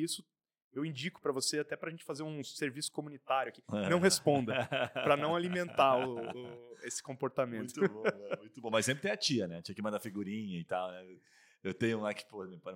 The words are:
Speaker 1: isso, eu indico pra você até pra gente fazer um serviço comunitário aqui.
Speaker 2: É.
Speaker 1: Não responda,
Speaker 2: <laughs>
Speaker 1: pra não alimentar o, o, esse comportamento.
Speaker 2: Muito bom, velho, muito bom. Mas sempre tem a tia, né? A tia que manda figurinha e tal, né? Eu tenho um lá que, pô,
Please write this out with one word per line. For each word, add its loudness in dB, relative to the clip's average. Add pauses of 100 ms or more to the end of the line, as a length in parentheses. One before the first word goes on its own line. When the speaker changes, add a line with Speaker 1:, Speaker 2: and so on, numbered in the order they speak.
Speaker 1:
isso, -2 (480)
eu -4
indico -6
pra -2
você 0
até -4
pra -6
gente -10
fazer -8
um -6
serviço -4
comunitário -2
aqui. -16 (100)
Speaker 2:
É. 0
Speaker 1:
Não 6
responda, 4
Speaker 2:
<laughs> 0 (120)
Speaker 1:
pra 8
não 2
alimentar 4
o, -2
o, -10
esse -8
comportamento. -2
Speaker 2:
Muito 4
bom, -8
velho, -2
muito -18
bom. -4
Mas 6
sempre 2
tem 0
a -2
tia, 2
né? -8
A -10
tia -10
que -6
manda 0
figurinha -4
e -4
tal, -2
né? -14 (460)
Eu -2
tenho 0
um -4
lá 0
que, -12
pô, -12 (340)